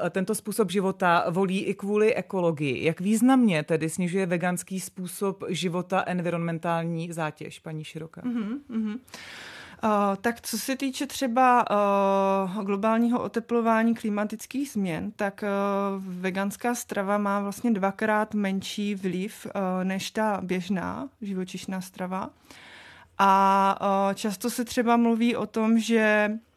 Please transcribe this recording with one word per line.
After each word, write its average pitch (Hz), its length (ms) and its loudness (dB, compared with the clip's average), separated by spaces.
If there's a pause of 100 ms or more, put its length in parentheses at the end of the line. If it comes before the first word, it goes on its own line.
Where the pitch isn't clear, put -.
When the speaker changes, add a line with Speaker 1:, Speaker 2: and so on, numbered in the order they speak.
Speaker 1:
eh, 175 40 0
tento 190 260 0
způsob 202 360 -2
života 185 580 2
volí 185 340 0
i 196 100 -2
kvůli 208 420 2
ekologii. 151 680 -2
Jak 165 160 0
významně 220 640 4
tedy 160 260 0
snižuje 185 360 0
veganský 180 540 -2
způsob 190 680 -6
života 180 580 -2
environmentální 170 1040 -4
zátěž, 151 460 -8
paní 156 240 -10
Široká? 160 420 -14
Speaker 2:
Mhm, 233 340 -4 (100)
mhm. 220 260 -4 (880)
Eh, 220 40 0 (340)
tak 233 200 -2
co - 160 -6
se 262 180 -4
týče 269 320 -4
třeba, 247 640 4
eh, 196 920 2
globálního 220 600 2
oteplování, 226 720 2
klimatických 220 760 -4
změn, 190 460 -4
tak, 196 280 -6
eh, 208 40 -4 (520)
veganská 190 760 -4
strava 202 420 -2
má 202 220 0
vlastně 202 320 -2
dvakrát 214 640 0
menší 202 600 -2
vliv, 185 520 -4
eh, 185 380 -2
než 190 260 -4
ta 214 320 0
běžná 185 680 -4 (120)
živočišná 190 600 -6
strava. 185 480 -8 (880)
A, 196 920 4
eh, 196 40 -4
často 214 340 -4
se 233 160 -2
třeba 233 320 2
mluví 233 380 4
o - 100 -2
tom, 226 340 2
že, 214 520 4 (260)